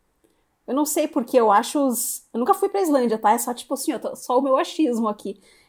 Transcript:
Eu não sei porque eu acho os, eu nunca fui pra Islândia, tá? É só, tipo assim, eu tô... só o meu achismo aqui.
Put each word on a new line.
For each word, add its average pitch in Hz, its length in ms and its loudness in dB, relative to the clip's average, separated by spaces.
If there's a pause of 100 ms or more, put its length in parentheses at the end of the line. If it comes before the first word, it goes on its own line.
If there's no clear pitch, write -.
(680)
Eu 233 80 -4
não 294 120 0
sei 302 220 0
porque 262 280 -2
eu 226 140 6
acho 240 340 2
os, - 480 -4
eu 226 60 -6
nunca 254 160 2
fui 392 140 0
pra 392 120 -2
Islândia, 254 380 2
tá? 214 140 4
É 233 60 0
só, 247 140 -4
tipo 247 220 -10
assim, 262 160 -4
eu 233 80 -4
tô... - 160 -8
só - 240 -2
o 269 40 4
meu 269 140 2
achismo 247 520 0
aqui. 208 320 -8 (280)